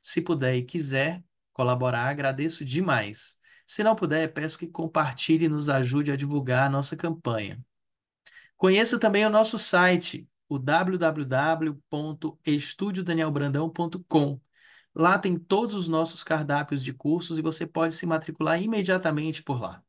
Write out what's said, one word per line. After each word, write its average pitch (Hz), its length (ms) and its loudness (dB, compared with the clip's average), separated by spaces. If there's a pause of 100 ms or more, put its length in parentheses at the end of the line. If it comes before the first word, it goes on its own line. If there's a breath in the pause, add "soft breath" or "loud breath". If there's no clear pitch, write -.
Se - 180 -4
puder 135 360 0
e 123 80 -2
quiser 147 600 -2 (300)
colaborar, 127 560 0
agradeço 143 520 -2
demais. 127 760 -2 (280 soft breath)
Se - 160 -6
não 220 140 4
puder, 160 360 0
peço 156 260 -6
que 170 80 -10
compartilhe 160 800 0
e - 20 4
nos 147 200 -2
ajude 139 420 2
a 139 60 0
divulgar 135 500 2
a 139 40 2
nossa 139 260 -2
campanha. 117 680 -4 (920 loud breath)
Conheça 214 420 4
também 208 260 4
o 214 60 4
nosso 220 280 4
site, 180 680 2 (200)
o 139 100 -2
w 175 400 0
w 156 260 0
w 151 500 0 (140)
ponto 151 560 -6
estúdio 180 580 -2
daniel 160 280 0
brandão 143 400 0
ponto 170 360 -6
com. 143 340 2 (540 soft breath)
Lá 180 240 4
tem 180 200 0
todos 208 360 0
os 180 140 -2
nossos 160 340 0
cardápios 143 640 -2
de 131 80 -8
cursos 160 460 -2
e 156 40 -2
você 160 240 -4
pode 165 280 -2
se 185 120 -6
matricular 160 560 0
imediatamente 180 800 0
por 127 180 -4
lá. 92 280 -10